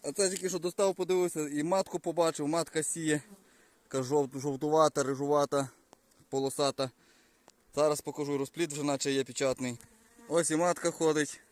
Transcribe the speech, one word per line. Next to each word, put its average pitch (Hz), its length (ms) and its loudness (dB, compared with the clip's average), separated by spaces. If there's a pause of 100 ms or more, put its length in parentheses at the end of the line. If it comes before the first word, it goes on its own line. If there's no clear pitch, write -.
А - 100 -6
це 196 180 0
тільки 185 180 -4
що 180 100 -4
достав, 180 360 0
подивився, 175 540 0
і 147 140 -2
матку 185 360 0
побачив, 160 500 0
матка 160 340 -2
сіє, 151 400 -2 (640)
така 135 140 -2
жовт-, 139 360 0
жовтувата, 147 640 2
рижувата, 139 680 2 (600)
полосата. 135 640 -2 (840)
Зараз 147 260 2
покажу, 143 380 -4
розпліт 147 340 -4
вже 147 100 -6
наче 139 300 0
є 135 120 0
печатний. 127 540 -2 (500)
Ось 160 220 2
і 156 60 2
матка 170 340 2
ходить. 156 500 0 (100)